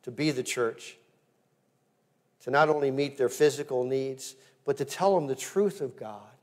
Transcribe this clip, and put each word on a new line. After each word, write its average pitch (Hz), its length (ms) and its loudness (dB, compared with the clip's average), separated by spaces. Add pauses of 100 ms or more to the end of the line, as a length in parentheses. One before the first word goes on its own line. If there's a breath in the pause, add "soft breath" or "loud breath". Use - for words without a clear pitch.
to 127 80 -12
be 147 200 -2
the 127 120 -2
church, - 540 -4 (1400)
to 123 100 -6
not 151 180 6
only 143 220 2
meet 139 260 -2
their 127 100 4
physical 135 560 2
needs, 135 520 -6 (280 soft breath)
but 143 140 -2
to 139 80 -2
tell 190 300 2
them 156 120 2
the 131 80 -2
truth - 460 -2
of 135 160 -8
God. 107 240 -14 (220)